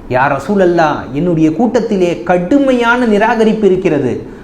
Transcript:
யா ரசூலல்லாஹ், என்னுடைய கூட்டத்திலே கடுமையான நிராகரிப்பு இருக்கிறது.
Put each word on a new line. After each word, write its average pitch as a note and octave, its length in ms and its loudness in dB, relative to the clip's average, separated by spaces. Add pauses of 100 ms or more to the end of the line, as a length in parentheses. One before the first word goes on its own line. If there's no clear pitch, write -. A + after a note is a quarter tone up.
யா C3+ 280 0
ரசூலல்லாஹ், F3 580 0 (180)
என்னுடைய D#3+ 420 0
கூட்டத்திலே G#3 680 0
கடுமையான B3 800 0
நிராகரிப்பு A3 580 2
இருக்கிறது. D3 800 0